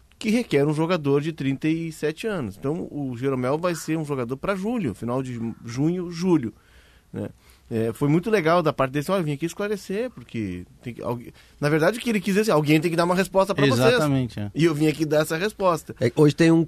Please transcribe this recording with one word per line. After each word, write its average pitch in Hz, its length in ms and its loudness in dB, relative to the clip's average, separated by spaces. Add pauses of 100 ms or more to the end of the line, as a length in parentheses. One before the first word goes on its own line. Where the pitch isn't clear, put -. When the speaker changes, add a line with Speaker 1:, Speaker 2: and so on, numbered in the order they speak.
(160)
Speaker 1:
que 220 140 -2
requer 202 340 2
um 151 80 2
jogador 151 480 0
de 156 120 -4
trinta 135 360 -2
e 165 220 -2
sete 151 380 -6
anos. 139 280 -6
Então, 160 360 -6
o 135 240 -8
Jeromel 131 420 -2
vai 175 160 -2
ser 156 240 -4
um 156 60 -4
jogador 131 320 -4
pra 185 180 -4
julho, 196 400 -4
final 120 260 -4
de 127 140 -8
ju-, 113 300 -6
junho, 165 480 -2
julho, 165 420 2 (580)
né? 107 160 -8 (420)
É, 113 220 -2
foi 143 160 -2
muito 160 220 2
legal 175 320 4
da 151 100 2
parte 135 200 -2
dele, 147 100 -2
assim, 185 100 -4
"Ó, 202 60 0
eu 185 40 0
vim 151 120 -2
aqui 139 100 -6
esclarecer, 202 640 -6
porque 101 560 -8 (180)
tem 120 120 -12
que, - 80 -14
alguém", 120 320 -8 (260)
na 147 80 0
verdade, 160 300 2
o - 20 -12
que - 80 -4
ele 214 100 2
quis 190 140 -2
dizer, 196 80 4
assim, 220 100 2
"Alguém 156 300 4
tem 170 100 0
que 165 60 -2
dar 170 80 2
uma 180 100 2
resposta 190 400 2
pra 143 120 4
vocês." 123 220 4
Speaker 2:
Exatamente, 135 520 2
é. 104 140 -6
Speaker 1:
E 147 100 2
eu 165 100 4
vim 151 120 0
aqui 156 180 0
dar 151 160 2
essa 160 160 -2
resposta. 185 640 -2
Speaker 3:
É, 123 160 2
hoje 151 180 6
tem 165 160 6
um, 165 180 6